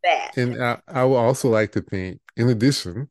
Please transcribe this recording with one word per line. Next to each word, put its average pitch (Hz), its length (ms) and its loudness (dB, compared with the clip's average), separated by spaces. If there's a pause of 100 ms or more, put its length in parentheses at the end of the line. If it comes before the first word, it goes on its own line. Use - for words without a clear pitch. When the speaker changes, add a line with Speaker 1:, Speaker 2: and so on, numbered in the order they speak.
Speaker 1:
That. 170 340 0
Speaker 2:
and 123 260 -2
I, 120 260 -2
I 131 160 0
would 131 120 4
also 120 340 2
like 107 220 2
to 104 100 -2
think, 92 380 -8 (160)
in 117 120 2
addition, 120 640 0